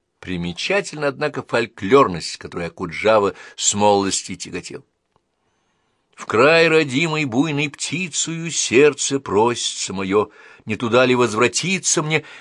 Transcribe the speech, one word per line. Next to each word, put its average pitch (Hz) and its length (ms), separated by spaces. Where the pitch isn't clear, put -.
Примечательна, 143 880
однако, 139 340
фольклорность, 113 920
которой 85 300
Акуджава 95 680
с - 160
молодости 101 640
тяготел. - 480
«В - 120
край 160 420
родимой 156 560
буйной 143 460
птицею 165 800
сердце 135 680
просится 110 760
мое — 98 340
не 110 100
туда 123 300
ли 127 80
возвратиться 123 880
мне, 151 200